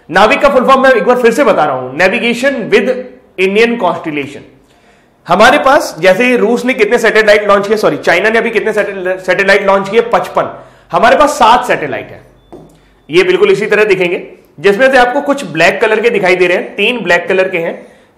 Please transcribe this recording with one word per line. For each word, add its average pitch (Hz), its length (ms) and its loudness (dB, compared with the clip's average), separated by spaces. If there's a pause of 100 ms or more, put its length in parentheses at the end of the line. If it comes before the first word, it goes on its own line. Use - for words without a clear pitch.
(120)
नाविक 220 300 2
का 285 80 4
full 269 160 2
form 262 180 4
मैं 262 80 4
एक 226 120 0
बार 240 140 2
फिर 233 140 2
से 285 120 0
बता 165 220 2
रहा 139 100 -2
हूं, 127 220 -8
Navigation 233 540 0 (180)
with 202 200 2 (580)
Indian 226 340 0
Constellation। 151 580 -6 (880)
हमारे 220 300 4
पास 277 420 0
जैसे 185 260 2
ही 247 120 2
रूस 220 280 0
ने 254 80 -2
कितने 233 240 0
satellite 214 500 2
launch 202 200 2
किए, 214 100 0
sorry, 170 200 0
चाइना 185 320 0
ने 226 80 0
अभी 226 120 -2
कितने 214 240 -2
सैटेला-, 190 460 -4
satellite 196 440 0
launch 196 260 0
किए? 226 120 2
पचपन। - 600 -4 (280)
हमारे 226 260 2
पास 285 120 4
सात 247 360 2
satellite 120 460 -6
है, 98 100 -20 (880)
ये 170 140 2
बिल्कुल 190 280 2
इसी 196 140 -2
तरह 208 180 0
दिखेंगे, 180 440 -2 (320)
जिसमें 202 320 2
से 269 60 2
आपको 247 240 2
कुछ 277 240 -4
black 170 360 0
color 220 180 0
के 226 100 0
दिखाई 185 260 0
दे 180 120 0
रहे 175 100 0
हैं, 240 180 -10
तीन 226 240 -2
black 175 280 -2
color 185 220 0
के 180 80 -6
हैं, 170 300 -8 (300)